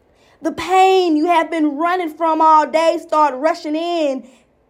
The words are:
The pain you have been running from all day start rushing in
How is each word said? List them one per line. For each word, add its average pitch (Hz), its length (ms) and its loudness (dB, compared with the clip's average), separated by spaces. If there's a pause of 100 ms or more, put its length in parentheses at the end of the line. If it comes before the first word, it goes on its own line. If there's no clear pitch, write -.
(420)
The 311 80 -4
pain 359 680 2
you 302 100 0
have 330 220 2
been 302 280 -2
running 339 360 -4
from 320 280 -2
all 311 260 4
day 330 340 0
start 302 360 0
rushing 311 400 -4
in 320 520 -4 (420)